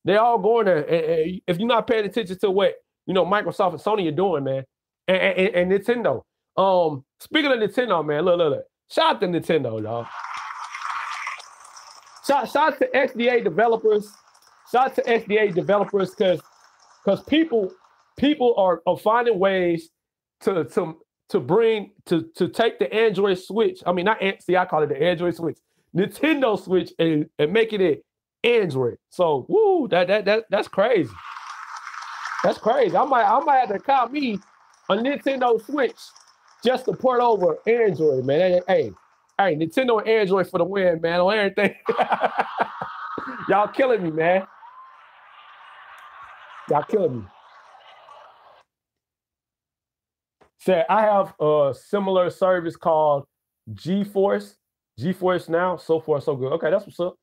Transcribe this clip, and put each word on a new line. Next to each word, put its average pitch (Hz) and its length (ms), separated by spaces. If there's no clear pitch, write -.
They 180 120
all 233 220
going 220 280
there. 175 120
And, 160 260
and 165 420
if 170 120
you're 220 80
not 233 200
paying 220 180
attention 190 360
to 202 100
what, 190 240
you 180 80
know, 180 100
Microsoft 185 480
and 147 80
Sony 202 280
are 151 60
doing, 160 300
man, 135 200
and, 185 80
and, 185 380
and 180 180
Nintendo. 202 500
Um, 175 480
speaking 294 320
of 240 60
Nintendo, 202 460
man, 151 200
look, 175 140
look, 160 120
look. - 140
Shout 320 240
out 220 80
to 185 60
Nintendo, 139 540
y'all. 113 240
Shout, 262 240
shout 311 240
out - 40
to 254 180
X - 180
D 233 140
A 240 140
developers. 214 720
Shout 262 180
out 262 80
to 254 120
X 226 180
D 208 120
A 208 120
developers 185 640
'cause, 185 260
'cause 196 200
people, 240 480
people 247 380
are, 185 300
are 180 100
finding 226 420
ways 180 520
to, 185 220
to, 175 340
to 196 100
bring, 208 520
to, 165 300
to 175 120
take 233 300
the 185 140
Android 202 460
Switch. 196 480
I 175 60
mean, 175 120
not 220 180
An-, 196 180
see, 180 160
I 180 100
call 160 160
it 147 80
the 139 120
Android 175 320
Switch. 165 240
Nintendo 220 680
Switch 175 360
and, 160 280
and 151 140
making 220 280
it 180 240
Android. 139 540
So, 151 400
woo, 381 400
that, 180 200
that, 202 180
that, 214 240
that's 202 180
crazy. 190 440
That's 214 140
crazy. 214 380
I 226 80
might, 247 200
I 220 160
might 294 180
have 247 120
to 196 80
cop 254 340
me 262 260
a 185 60
Nintendo 247 720
Switch 269 320
just 240 200
to 208 80
port 254 280
over 196 460
Android, 160 580
man. 139 160
Hey, 180 280
hey, 151 240
hey, 185 180
Nintendo 214 440
and 202 80
Android 196 420
for 185 80
the 170 60
win, 180 360
man, 170 200
on 190 140
everything. 202 400
<laughs> - 1600
Y'all 202 200
killing 240 340
me, 165 80
man. 175 360
Y'all 147 140
killing 151 380
me. 101 40
Said, 175 300
"I 214 140
have 202 380
a 151 360
similar 190 540
service 175 460
called 156 480
GeForce. 202 800
GeForce 180 480
Now, 175 280
so 165 220
far, 151 220
so 143 160
good." 131 160
Okay, 160 180
that's 202 160
what's - 140
up. 180 220